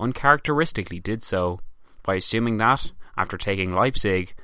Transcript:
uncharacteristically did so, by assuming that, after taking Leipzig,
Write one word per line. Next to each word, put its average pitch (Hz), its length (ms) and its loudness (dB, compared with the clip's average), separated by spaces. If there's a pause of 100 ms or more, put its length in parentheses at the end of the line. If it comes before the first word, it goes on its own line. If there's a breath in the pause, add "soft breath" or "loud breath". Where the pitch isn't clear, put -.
uncharacteristically 143 1000 2
did 110 240 -4
so, 90 360 -2 (420 soft breath)
by 95 140 -2
assuming 113 420 0
that, 120 340 2 (260 soft breath)
after 95 200 -2
taking 95 360 -2
Leipzig, 95 600 2 (100)